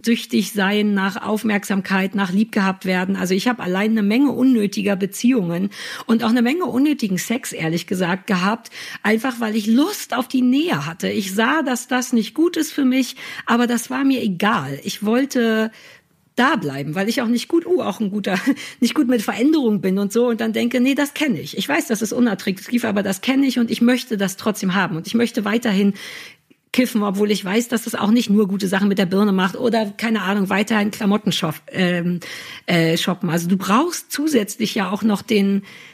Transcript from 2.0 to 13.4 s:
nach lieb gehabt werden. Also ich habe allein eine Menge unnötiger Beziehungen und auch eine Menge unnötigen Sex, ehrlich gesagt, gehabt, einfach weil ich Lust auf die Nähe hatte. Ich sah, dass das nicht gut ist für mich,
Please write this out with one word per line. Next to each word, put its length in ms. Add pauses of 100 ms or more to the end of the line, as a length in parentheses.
nach 160
lieb 220
gehabt 320
werden. 320
Also 180
ich 140
habe 120
allein 300
eine 140
Menge 260
unnötiger 640
Beziehungen 760 (360)
und 160
auch 80
eine 120
Menge 240
unnötigen 520
Sex, 340
ehrlich 360
gesagt, 400
gehabt, 420 (320)
einfach 380
weil 160
ich 100
Lust 480
auf 140
die 140
Nähe 440
hatte. 220
Ich 260
sah, 280
dass 260
das 240
nicht 220
gut 220
ist 160
für 120
mich, 320 (300)